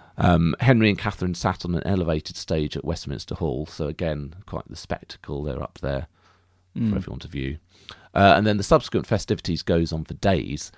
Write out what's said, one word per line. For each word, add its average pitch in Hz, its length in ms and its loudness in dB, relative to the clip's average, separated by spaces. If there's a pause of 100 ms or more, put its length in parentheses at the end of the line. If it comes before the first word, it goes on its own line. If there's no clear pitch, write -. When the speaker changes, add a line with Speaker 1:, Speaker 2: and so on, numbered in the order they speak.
(180)
Speaker 1:
Um, 85 420 4
Henry 117 300 6
and 95 80 2
Catherine 90 380 -4
sat - 300 -2
on 87 100 -2
an - 100 -2
elevated 82 500 0
stage 78 420 -2
at - 80 -8
Westminster - 500 -6
Hall, 76 300 -4
so 80 220 -6
again, 76 480 -6 (100)
quite - 220 -10
the - 80 -14
spectacle. - 680 -10
They're 69 200 -6
up - 180 -14
there 69 260 -4 (720)
Speaker 2:
Mm. 113 120 0
Speaker 1:
for 101 80 0
everyone - 220 -8
to - 80 -14
view. 69 300 -6 (560)
Uh, 98 220 8
and 101 120 4
then 104 100 4
the 98 60 0
subsequent 120 440 2
festivities 95 560 -2
goes 85 300 2
on 82 100 -4
for - 120 -10
days, 76 640 -2